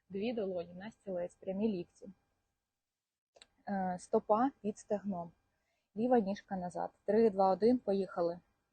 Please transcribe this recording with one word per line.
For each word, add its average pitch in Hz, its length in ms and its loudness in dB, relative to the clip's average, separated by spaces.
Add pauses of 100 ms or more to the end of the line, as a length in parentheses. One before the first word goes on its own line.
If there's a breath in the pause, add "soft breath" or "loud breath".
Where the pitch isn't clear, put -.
Дві 196 240 -4
долоні 180 400 -6
на 190 180 -14
стілець, 180 440 -8
прямі 196 320 -4
лікті. 185 460 -8 (1600)
Е, 185 300 -2
стопа 220 520 0 (100)
під 208 160 -6
стегном. 185 540 -6 (640)
Ліва 240 240 4
ніжка 196 360 -2
назад. 175 360 -6 (140)
Три, 226 240 6
два, 190 220 4
один, 220 280 4
поїхали. 180 600 -2 (340)